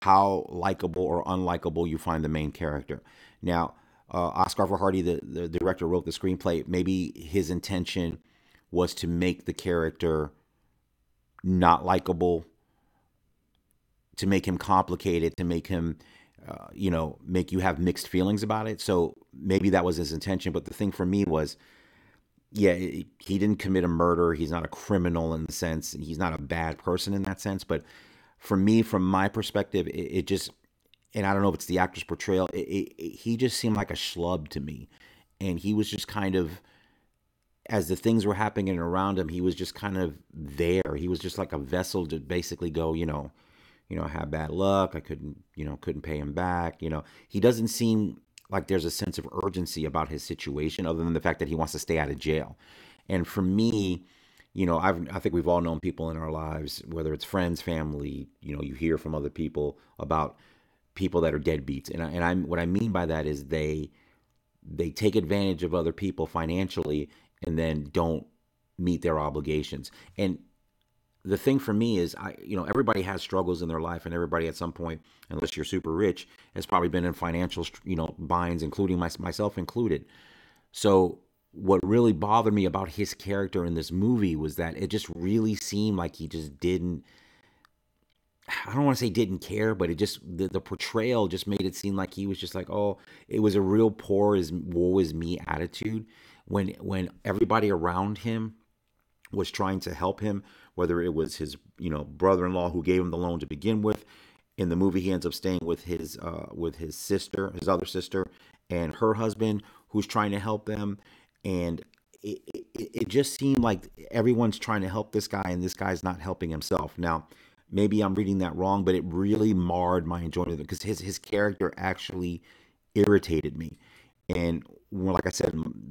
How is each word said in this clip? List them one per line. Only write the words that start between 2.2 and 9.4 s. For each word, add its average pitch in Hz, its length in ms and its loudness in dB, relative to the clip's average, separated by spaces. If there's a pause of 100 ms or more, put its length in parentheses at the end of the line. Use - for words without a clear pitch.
the 76 60 0
main 78 240 -2
character. 73 500 -6 (380)
Now, 85 340 0 (380)
uh, 87 160 0
Oscar 95 380 2
Hardy, 95 340 2
the, 85 220 0
the 85 260 -6
director, 87 400 0
wrote 87 160 0
the 82 80 -4
screenplay. 92 560 -2
Maybe 90 480 0
his 82 340 -2
intention 90 680 -4 (520)
was 87 240 2
to - 120 -6
make 87 400 0